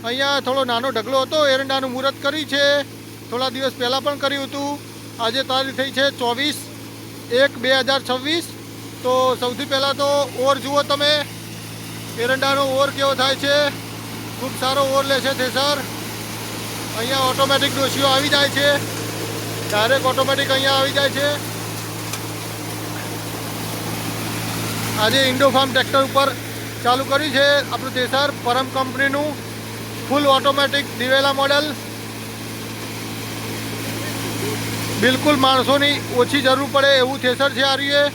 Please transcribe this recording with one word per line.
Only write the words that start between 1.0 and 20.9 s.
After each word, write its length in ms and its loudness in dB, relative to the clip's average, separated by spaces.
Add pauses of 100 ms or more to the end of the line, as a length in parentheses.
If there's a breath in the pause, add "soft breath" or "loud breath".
હતો, 240 2
એરંડાનું 440 2
મુહૂર્ત 320 -2
કર્યું 240 -2
છે, 360 2 (480)
થોડા 180 -2
દિવસ 300 -2
પહેલાં 240 0
પણ 160 0
કર્યું 260 -2
હતું. 340 -4 (420)
આજે 220 0
તારીખ 340 -2
થઈ 140 -2
છે 200 2
ચોવીસ 440 0 (800)
એક 260 6
બે 160 4
હજાર 280 2
છવ્વીસ. 420 -2 (580)
તો 380 4
સૌથી 240 -2
પહેલાં 320 0
તો 420 2
ઓર 200 4
જુઓ 240 0
તમે, 420 2 (920)
એરંડાનો 440 2
ઓર 280 2
કેવો 240 2
થાય 200 2
છે, 340 2 (720)
ખૂબ 200 -6
સારો 220 2
ઓર 220 2
લે 160 2
છે 140 0
થ્રેસર. 420 0 (1200)
અહીંયા 200 0
ઓટોમેટિક 580 4
ડોશીઓ 300 2
આવી 220 4
જાય 200 4
છે, 460 2 (760)
ડાયરેક્ટ 360 4
ઓટોમેટિક 440 2
અહીંયા 220 4
આવી 200 2